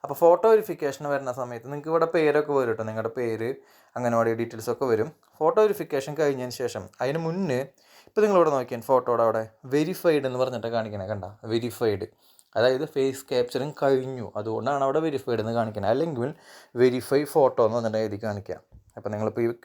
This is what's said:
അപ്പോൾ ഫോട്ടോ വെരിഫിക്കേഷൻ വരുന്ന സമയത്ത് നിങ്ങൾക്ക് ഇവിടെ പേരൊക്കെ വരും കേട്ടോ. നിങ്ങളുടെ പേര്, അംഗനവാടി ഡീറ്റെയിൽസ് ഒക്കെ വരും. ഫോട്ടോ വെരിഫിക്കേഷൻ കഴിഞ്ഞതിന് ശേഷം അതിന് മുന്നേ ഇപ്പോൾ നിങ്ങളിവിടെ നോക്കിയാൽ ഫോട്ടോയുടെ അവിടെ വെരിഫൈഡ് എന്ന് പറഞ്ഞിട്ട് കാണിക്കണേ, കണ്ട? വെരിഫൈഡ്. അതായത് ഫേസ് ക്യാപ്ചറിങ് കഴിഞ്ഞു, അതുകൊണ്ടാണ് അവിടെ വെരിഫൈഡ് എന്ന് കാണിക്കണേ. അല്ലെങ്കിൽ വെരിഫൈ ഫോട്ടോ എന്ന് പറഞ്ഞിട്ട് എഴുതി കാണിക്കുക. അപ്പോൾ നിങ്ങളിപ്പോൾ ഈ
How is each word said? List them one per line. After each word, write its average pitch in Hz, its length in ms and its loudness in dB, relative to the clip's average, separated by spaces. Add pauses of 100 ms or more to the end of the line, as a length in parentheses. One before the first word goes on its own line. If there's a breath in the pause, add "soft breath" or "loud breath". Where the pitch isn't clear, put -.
അപ്പോൾ 139 180 -8
ഫോട്ടോ 175 300 6
വെരിഫിക്കേഷൻ 160 560 0
വരുന്ന 135 320 -2
സമയത്ത് 120 300 -10
നിങ്ങൾക്ക് 147 220 -8
ഇവിടെ 165 220 4
പേരൊക്കെ 151 380 4
വരും 131 200 2
കേട്ടോ. 107 180 -4
നിങ്ങളുടെ 110 260 -4
പേര്, 113 320 -2 (480 soft breath)
അംഗനവാടി 117 440 2
ഡീറ്റെയിൽസ് 117 340 -6
ഒക്കെ 139 180 -4
വരും. 113 160 2 (300)
ഫോട്ടോ 160 260 2
വെരിഫിക്കേഷൻ 151 560 -4
കഴിഞ്ഞതിന് 127 400 -2
ശേഷം 110 240 -6 (160)
അതിന് 143 260 -2
മുന്നേ 165 340 -2 (440 soft breath)
ഇപ്പോൾ - 200 -2
നിങ്ങളിവിടെ 180 260 6
നോക്കിയാൽ 123 380 -2
ഫോട്ടോയുടെ 123 380 2
അവിടെ 110 160 2 (320)
വെരിഫൈഡ് 151 540 2
എന്ന് 123 140 -4
പറഞ്ഞിട്ട് 120 320 -2
കാണിക്കണേ, 104 320 -4
കണ്ട? 101 180 -6 (280)
വെരിഫൈഡ്. 113 540 0 (500 soft breath)
അതായത് 131 280 4 (100)
ഫേസ് 135 360 -2
ക്യാപ്ചറിങ് 131 520 -2
കഴിഞ്ഞു, 131 440 0 (100)
അതുകൊണ്ടാണ് 113 480 -4
അവിടെ 139 220 0
വെരിഫൈഡ് 127 360 -2
എന്ന് 113 160 -4
കാണിക്കണേ. 110 360 -2
അല്ലെങ്കിൽ 143 360 -2 (520 loud breath)
വെരിഫൈ 127 420 4
ഫോട്ടോ 131 420 2
എന്ന് 110 120 0
പറഞ്ഞിട്ട് 110 260 -2
എഴുതി 104 180 -6
കാണിക്കുക. 101 340 -6 (400)
അപ്പോൾ 107 160 -8
നിങ്ങളിപ്പോൾ 107 320 -2
ഈ 117 40 2 (160)